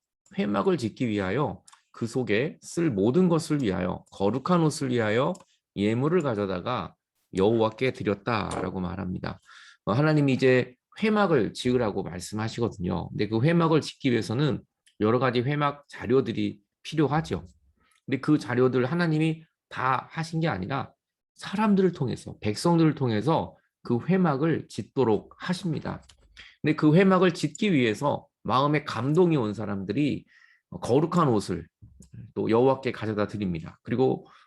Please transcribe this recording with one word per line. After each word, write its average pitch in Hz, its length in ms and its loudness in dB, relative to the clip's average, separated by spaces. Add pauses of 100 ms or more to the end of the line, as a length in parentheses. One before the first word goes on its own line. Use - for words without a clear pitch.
(380)
회막을 196 400 0
짓기 120 300 -4
위하여 101 540 -2 (300)
그 - 160 -6
속에 120 540 -2
쓸 170 280 -2
모든 127 400 2
것을 156 320 0
위하여 90 500 -2
거룩한 135 520 0
옷을 143 260 0
위하여 120 440 0 (420)
예물을 123 460 0
가져다가 101 720 -4 (400)
여호와께 110 580 2
드렸다라고 92 880 -4
말합니다. 90 600 -6 (460)
어, - 80 0
하나님이 147 400 4
이제 127 420 4 (260)
회막을 180 520 2
지으라고 113 500 0
말씀하시거든요. 92 1040 -4
근데 - 180 -2
그 110 140 -2
회막을 165 400 4
짓기 - 300 -4
위해서는 113 500 0 (380)
여러 113 200 2
가지 123 220 2
회막 143 460 -2
자료들이 107 720 -2 (240)
필요하죠. 151 680 -2 (560)
근데 131 140 -4
그 151 180 2
자료들 123 480 0
하나님이 160 580 0 (260)
다 - 420 -2
하신 160 300 -6
게 165 60 0
아니라 104 440 -6 (440)
사람들을 190 580 2
통해서, 113 480 -6
백성들을 160 520 2
통해서 113 600 0 (260)
그 120 240 -2
회막을 160 640 0
짓도록 113 720 0
하십니다. 170 600 -6 (600)
근데 151 140 0
그 151 200 4
회막을 190 380 6
짓기 180 400 -2
위해서 120 540 0 (160)
마음에 143 400 0
감동이 156 520 2
온 107 180 -2
사람들이 101 720 -4 (560)
거룩한 156 480 2
옷을 92 380 -2 (680)
또 104 140 -2
여호와께 127 420 2
가져다 104 360 -4
드립니다. 90 540 -8
그리고 123 460 -2 (200)